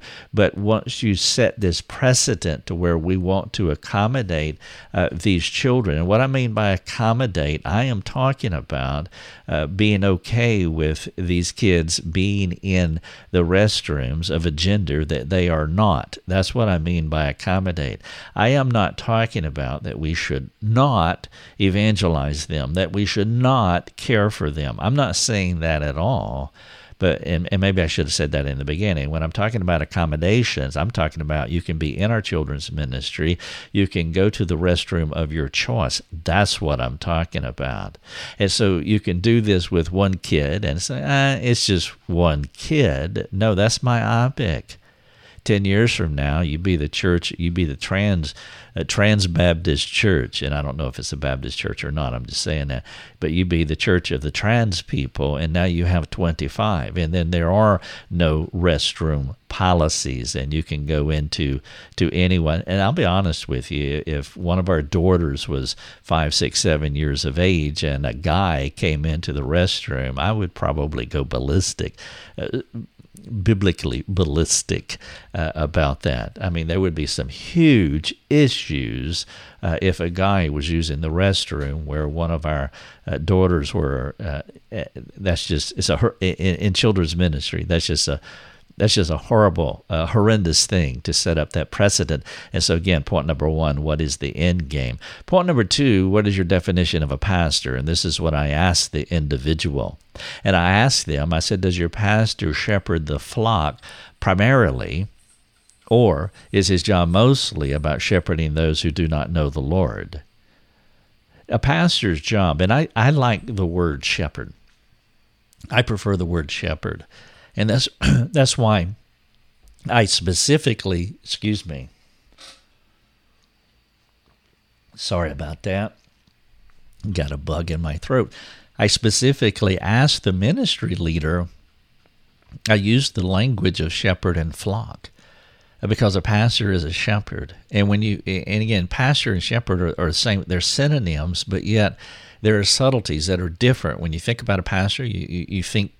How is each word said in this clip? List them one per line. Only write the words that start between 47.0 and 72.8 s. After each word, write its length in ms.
you 100
be 140
the 140
trans, 580
uh, 100
trans 400
Baptist 600
church, 540
and 120
I 80
don't 140
know 120
if 120
it's 140
a 40
Baptist 400
church 260
or 100
not, 200
I'm 120
just 160
saying 260
that, 180
but 100
you 140
be 180
the 140
church 340
of 100
the 100
trans 500
people, 560
and 160
now 100
you 220
have 240
twenty-five, 880
and 160
then 180
there 180
are 300
no 420
restroom 840
policies, 880
and 180
you 80
can 240
go 240
into, 520
to 180
anyone. 540
And 140
I'll 100
be 140
honest 420
with 240
you, 340
if 300
one 240
of 100
our 120
daughters 680
was 280
five, 300
six, 260
seven 360
years 280
of 160
age, 420
and 240
a 80
guy 640
came 300
into 260
the 100
restroom, 800
I 140
would 200
probably 520
go 180
ballistic, 720
uh, 220